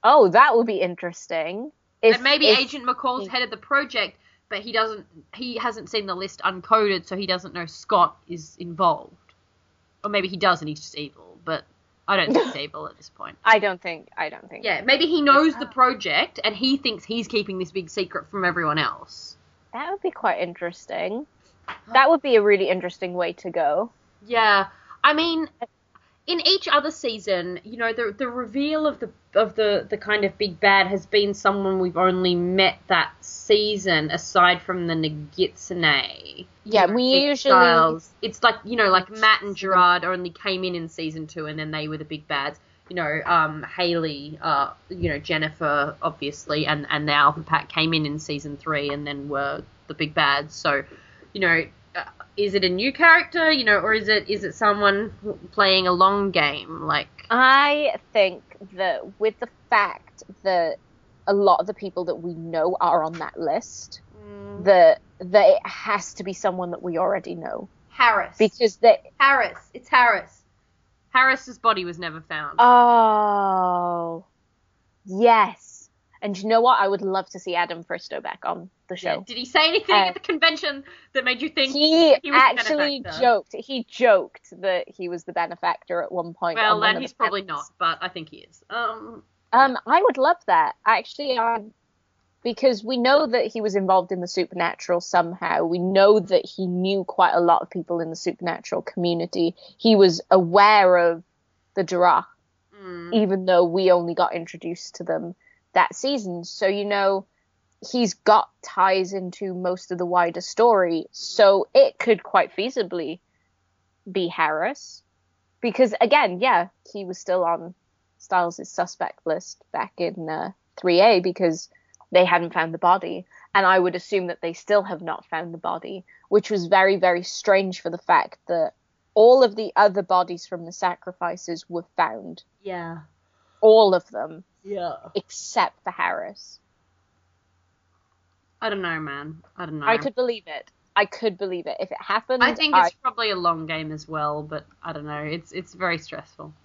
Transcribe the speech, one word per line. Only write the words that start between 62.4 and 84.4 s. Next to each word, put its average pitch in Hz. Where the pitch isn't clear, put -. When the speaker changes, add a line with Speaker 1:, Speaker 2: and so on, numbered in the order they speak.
Speaker 1:
are 170
on 160
that 160
list, -
Speaker 2:
Mm. 202
Speaker 1:
that, 180
that 190
it -
has -
to 196
be 190
someone 185
that 170
we 175
already 180
know. 165
Speaker 2:
Harris. 220
Speaker 1:
Because 220
they 226
Speaker 2:
Harris. 269
It's -
Harris. 233
Harris's 262
body 202
was 170
never 160
found. 151
Speaker 1:
Oh. 196
Yes. 220
And 202
you 202
know 226
what? 233
I 196
would 196
love 190
to 185
see 175
Adam 170
Fristow -
back -
on 175
the 180
Speaker 2:
Yeah. 170
Speaker 1:
show. -
Speaker 2:
Did 226
he 247
say 311
anything 370
Speaker 1:
Uh, 196
Speaker 2:
at 180
the -
convention 311
that 262
made 247
you 311
think 269
Speaker 1:
he 311
Speaker 2:
he 285
was 254
a -
Speaker 1:
actually 285
Speaker 2:
benefactor? 170
Speaker 1:
joked. 233
He 247
joked 185